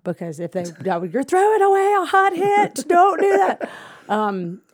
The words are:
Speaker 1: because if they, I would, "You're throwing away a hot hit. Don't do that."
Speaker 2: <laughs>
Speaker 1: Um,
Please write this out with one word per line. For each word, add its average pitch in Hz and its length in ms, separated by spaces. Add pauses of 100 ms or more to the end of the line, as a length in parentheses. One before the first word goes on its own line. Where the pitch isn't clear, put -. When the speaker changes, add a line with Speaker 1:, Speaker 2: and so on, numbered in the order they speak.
Speaker 1:
because 170 340
if 170 140
they, 175 140 (240)
I 175 80
would, 170 160
"You're 262 80
throwing 392 400
away 392 360
a 359 60
hot 381 320
hit. 403 500
Don't 349 320
do 392 200
that." - 380
Speaker 2:
<laughs> - 40 (300)
Speaker 1:
Um, 196 500 (140)